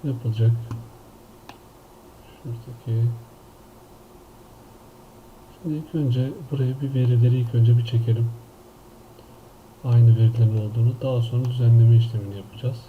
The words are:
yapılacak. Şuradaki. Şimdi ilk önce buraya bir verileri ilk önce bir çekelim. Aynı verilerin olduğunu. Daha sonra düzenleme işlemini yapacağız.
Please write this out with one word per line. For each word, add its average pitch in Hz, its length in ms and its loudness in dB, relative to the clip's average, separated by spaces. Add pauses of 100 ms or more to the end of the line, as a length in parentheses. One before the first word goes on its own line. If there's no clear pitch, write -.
yapılacak. 117 480 -2 (1900)
Şuradaki. 117 680 -4 (2500)
Şimdi 156 140 -6
ilk 156 200 -10
önce 131 360 -2 (200)
buraya 135 300 -4
bir 135 120 -6
verileri 123 440 2
ilk 120 180 -4
önce 117 220 4
bir 120 80 0
çekelim. 117 460 -2 (1500)
Aynı 117 320 6
verilerin 113 420 2
olduğunu. 113 440 -2
Daha 131 200 -2
sonra 120 240 -2
düzenleme 117 520 4
işlemini 107 400 -2
yapacağız. - 400 -10 (120)